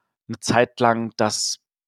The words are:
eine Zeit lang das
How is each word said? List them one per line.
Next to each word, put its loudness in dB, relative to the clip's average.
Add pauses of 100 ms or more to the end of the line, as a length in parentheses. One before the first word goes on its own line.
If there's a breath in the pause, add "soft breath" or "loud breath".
(280)
eine -12
Zeit 0
lang 0
das -2 (280)